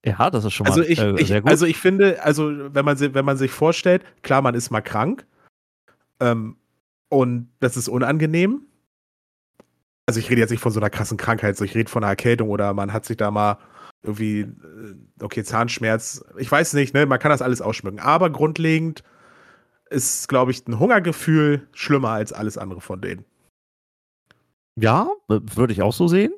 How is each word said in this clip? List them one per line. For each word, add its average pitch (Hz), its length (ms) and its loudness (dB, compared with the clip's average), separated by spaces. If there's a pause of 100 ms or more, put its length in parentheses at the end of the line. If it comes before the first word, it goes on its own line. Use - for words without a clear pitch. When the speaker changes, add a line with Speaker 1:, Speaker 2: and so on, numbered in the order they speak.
Speaker 1:
Ja, 113 260 2
das 113 140 -2
ist 107 100 -2
schon 101 120 -2
Speaker 2:
Also 151 140 6
Speaker 1:
mal, 160 80 2
Speaker 2:
ich, 165 100 2
Speaker 1:
äh, 104 220 2
Speaker 2:
ich, 98 80 2
Speaker 1:
sehr 104 140 2
gut. 127 80 4
Speaker 2:
also 165 160 6
ich 160 100 0
finde, 190 460 2
also 151 280 2 (240)
wenn 139 100 2
man 143 120 2
si-, 139 160 0
wenn 135 120 0
man 139 120 0
sich 131 140 0
vorstellt, 180 520 2 (200)
klar, 135 180 2
man 127 140 2
ist 120 160 -4
mal 110 100 0
krank, 135 460 -4 (960)
ähm, 117 360 -2 (540)
und 123 400 0 (100)
das 123 160 0
ist 120 120 -6
unangenehm. 156 760 0 (1400)
Also 113 140 0
ich 110 100 -6
rede 120 100 4
jetzt 110 100 2
nicht 117 120 -2
von 113 100 0
so 107 80 -2
einer 104 100 0
krassen 107 280 -6
Krankheit, 107 380 -2
so 104 80 -4
ich 98 100 -8
rede 110 160 0
von 113 120 -2
einer 101 100 0
Erkältung 117 360 0
oder 101 240 0
man 98 200 -4
hat 110 120 -6
sich 113 140 -8
da 104 120 0
mal 104 280 0 (440)
irgendwie, 107 380 -4
äh, 98 560 -14 (240)
okay, 107 240 -8
Zahnschmerz, 113 800 -2 (140)
ich 120 120 -6
weiß 151 240 2
nicht, 139 200 0
ne, 143 100 4
man 135 140 2
kann 151 120 2
das 131 120 2
alles 123 180 -2
ausschmücken, 104 400 -8
aber 165 300 2
grundlegend 160 720 -2 (880)
ist, - 380 -4
glaub 131 200 2
ich, - 180 -6
ein 117 120 -6
Hungergefühl 160 960 2
schlimmer 135 380 0
als 107 220 -4
alles 107 240 -8
andere 95 240 -12
von 92 220 -12
denen. 92 220 -10 (1500)
Speaker 1:
Ja, 117 320 2 (220)
w-, 104 120 2 (140)
würde 117 200 0
ich 95 80 -2
auch 101 100 2
so 175 160 0
sehen. 202 300 2